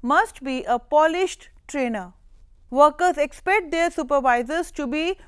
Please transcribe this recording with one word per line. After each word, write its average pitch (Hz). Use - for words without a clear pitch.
must 311
be 262
a 240
polished 320
trainer. 226
Workers 294
expect 339
their 339
supervisors 269
to 294
be 311